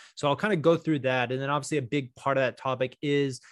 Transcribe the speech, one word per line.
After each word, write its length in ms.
So 120
I'll 80
kinda 200
go 200
through 220
that. 340
And 80
then 80
obviously 300
a 40
big 320
part 220
of 60
that 160
topic 420
is 400